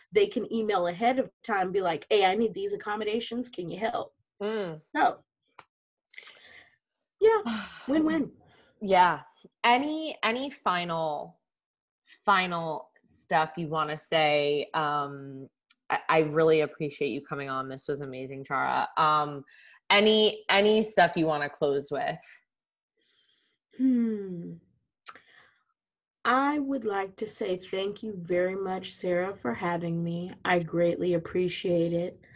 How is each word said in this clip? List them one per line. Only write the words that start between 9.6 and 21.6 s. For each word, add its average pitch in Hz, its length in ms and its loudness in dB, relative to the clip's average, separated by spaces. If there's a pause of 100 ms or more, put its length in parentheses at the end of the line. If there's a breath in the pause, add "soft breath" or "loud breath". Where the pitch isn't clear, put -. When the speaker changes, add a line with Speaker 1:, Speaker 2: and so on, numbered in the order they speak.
Speaker 2:
Any, 294 600 2
any 254 260 -2
final, 165 880 -4 (840)
final 175 640 0 (200)
stuff 160 480 0
you 170 100 -4
wanna 156 300 -2
say? 147 760 2
Um, 143 760 -4 (400)
I, 139 100 0 (100)
I 160 100 4
really 156 420 4
appreciate 147 480 -4
you 127 120 -4
coming 139 280 -8
on. 131 200 -6
This 135 180 -12
was 143 140 -6
amazing, 135 420 -12
Chara. 131 440 -2 (100)
Um, 147 460 2 (460 soft breath)
any, 214 600 4
any 214 340 6
stuff 175 320 4
you 165 100 2
wanna 147 240 0
close 143 420 0